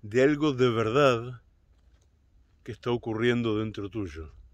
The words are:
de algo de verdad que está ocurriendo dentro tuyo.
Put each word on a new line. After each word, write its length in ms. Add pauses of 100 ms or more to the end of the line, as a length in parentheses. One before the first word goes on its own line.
de 220
algo 300
de 140
verdad 720 (1200)
que 80
está 180
ocurriendo 680
dentro 340
tuyo. 440 (200)